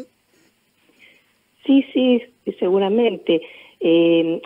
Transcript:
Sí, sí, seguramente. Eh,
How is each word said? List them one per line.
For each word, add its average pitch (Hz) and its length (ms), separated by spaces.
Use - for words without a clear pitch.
Sí, 269 260
sí, 247 300
seguramente. 196 840
Eh, 165 640